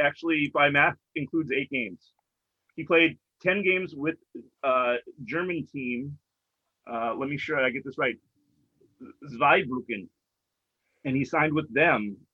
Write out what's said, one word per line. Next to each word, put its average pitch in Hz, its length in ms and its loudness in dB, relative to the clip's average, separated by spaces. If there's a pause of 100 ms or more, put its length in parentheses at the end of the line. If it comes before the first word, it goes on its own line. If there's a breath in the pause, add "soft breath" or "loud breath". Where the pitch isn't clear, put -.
actually 151 540 0
by 147 160 4
math 147 260 4 (200)
includes 156 360 -2
eight 135 160 -2
games. 110 440 -8 (640)
He 160 100 -10
played 165 340 4 (240)
ten 190 200 2
games 185 320 0
with, 151 220 -4 (480)
uh, 127 300 2 (320)
German 165 440 -4
team. 131 460 -6 (720)
Uh, 117 240 -4
let 135 140 -4
me 147 80 -6
sure 147 260 -2
I 127 60 4
get 131 160 -6
this 135 140 -12
right. 143 180 0 (1120)
Zweibrücken. 123 800 0 (960)
And 131 100 -2
he 139 120 0
signed 156 260 2
with 151 220 -2
them 123 420 2 (160)